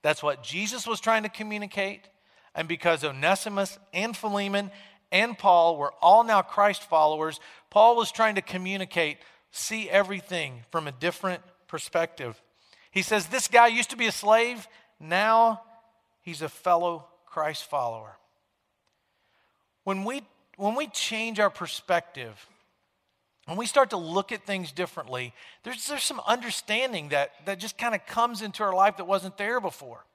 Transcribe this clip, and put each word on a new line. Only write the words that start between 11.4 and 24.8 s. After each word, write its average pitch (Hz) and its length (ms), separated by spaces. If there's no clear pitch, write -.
perspective." 160 760
He 190 140
says, 196 240
"This 240 200
guy 233 200
used 226 240
to 254 40
be 233 120
a 202 40
slave, 226 560
now 220 600
he's 160 180
a 151 80
fellow 170 580
Christ 156 380
follower." 113 520
When 190 220
we, 247 180
when 202 180
we 285 140
change 220 520
our 208 120
perspective, 139 960
when 165 100
we 233 100
start 269 260
to 214 60
look 175 360
at 202 120
things 180 280
differently, 131 600